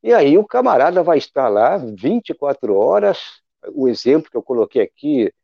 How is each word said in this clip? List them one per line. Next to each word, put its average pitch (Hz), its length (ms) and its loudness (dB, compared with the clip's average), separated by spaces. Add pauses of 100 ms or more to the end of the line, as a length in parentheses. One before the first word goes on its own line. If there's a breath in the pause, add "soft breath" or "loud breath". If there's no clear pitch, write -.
e 226 120 2
aí 160 240 4
o 208 80 2
camarada 180 560 0
vai 160 160 2
estar 135 300 -4
lá 113 280 2
vinte 131 540 -6
e 151 40 -6
quatro 135 400 -4
horas, 180 680 -2 (320)
o 131 120 -2
exemplo 131 440 0
que - 60 -10
eu 113 60 -6
coloquei 120 380 -4
aqui 123 500 -4 (140)